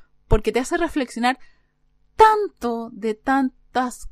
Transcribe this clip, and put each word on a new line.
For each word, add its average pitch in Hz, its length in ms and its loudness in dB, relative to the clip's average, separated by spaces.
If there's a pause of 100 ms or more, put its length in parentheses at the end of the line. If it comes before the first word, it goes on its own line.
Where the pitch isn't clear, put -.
(280)
porque 220 240 2
te 233 80 0
hace 285 160 -2
reflexionar 262 600 -2 (800)
tanto 370 760 2
de 214 220 -6
tantas 262 960 -4